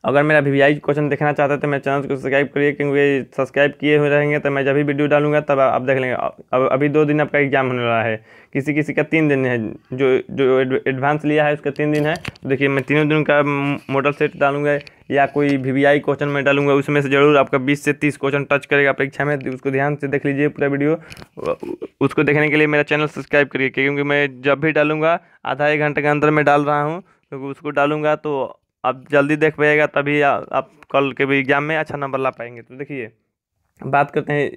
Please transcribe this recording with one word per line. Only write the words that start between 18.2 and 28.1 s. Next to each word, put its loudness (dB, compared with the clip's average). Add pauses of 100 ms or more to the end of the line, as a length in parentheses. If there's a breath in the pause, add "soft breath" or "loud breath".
टच -2
करेगा 2
परीक्षा -4
में। 0
उसको -6
ध्यान 0
से -8
देख -4
लीजिए 0
पूरा -2
वीडियो। 0 (400 loud breath)
उ-, -4 (460)
उसको 0
देखने 2
के 0
लिए 4
मेरा 2
चैनल 0
सब्सक्राइब 0
करिए, -2
क्योंकि -2
मैं -2
जब 0
भी 0
डालूंगा 0 (260 soft breath)
आधा -2
एक 0
घंटे 0
के 0
अंदर 2
मैं 2
डाल 4
रहा 0
हूँ, -4
क्योंकि -18
उसको -10
डालूंगा 0